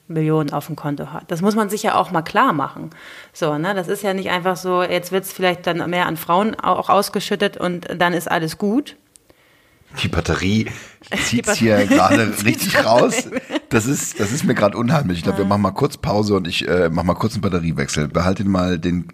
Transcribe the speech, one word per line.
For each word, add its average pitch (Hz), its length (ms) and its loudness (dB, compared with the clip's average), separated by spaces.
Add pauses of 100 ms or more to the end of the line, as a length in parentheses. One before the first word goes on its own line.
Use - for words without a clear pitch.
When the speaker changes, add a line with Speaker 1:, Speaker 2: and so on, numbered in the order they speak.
Speaker 1:
Millionen 156 480 0
auf 147 140 -4
dem 151 80 -8
Konto 147 360 -6
hat. - 180 -10
Das 165 120 -4
muss 208 120 4
man 214 140 0
sich 208 140 -4
ja 202 140 2
auch 185 140 2
mal 175 120 0
klar 208 320 2
machen. 143 340 -4 (460)
So, 151 240 -2
ne? 180 160 -2
Das 180 140 -4
ist 202 140 -4
ja 196 120 0
nicht 190 160 -4
einfach 180 260 0
so, 180 260 0
jetzt 175 300 -2
wird's 190 200 -2
vielleicht 180 340 -2
dann 170 240 -2
mehr 175 160 0
an 165 100 -2
Frauen 190 420 0
au-, - 140 -2
auch - 160 -2
ausgeschüttet 196 680 0
und 175 280 -4 (140)
dann 175 140 2
ist 170 160 -2
alles 160 260 -2
gut. 214 400 -2 (1040)
Speaker 2:
Die - 60 0
Batterie 90 580 0 (240)
Speaker 1:
<laughs> - 220 -18
Die 196 60 -2
Speaker 2:
zieht's - 300 -2
Speaker 1:
Bat- 202 100 2
Speaker 2:
hier 107 280 4
gerade 95 500 6
Speaker 1:
<laughs> 107 40 -6
Die 101 60 -2
Speaker 2:
richtig - 260 0
Speaker 1:
Batterie. - 160 2
Speaker 2:
raus. 147 260 6 (540)
Das 110 160 2
ist, - 340 -4
das 101 140 -2
ist 143 120 -2
mir 202 100 2
gerade 101 240 2
unheimlich. 120 400 2
Ich 80 60 -6
glaub, 98 120 0
wir 98 80 2
Speaker 1:
Ja. 95 40 0
Speaker 2:
machen 101 140 2
mal 98 100 2
kurz - 260 -2
Pause 104 380 0
und 92 120 0
ich, - 180 -4
äh, 87 240 4
mach 82 120 0
mal 90 120 2
kurz 113 200 -2
einen 95 80 -4
Batteriewechsel. 80 680 -2
Behaltet 90 380 0
mal 90 320 2
den, 85 360 -2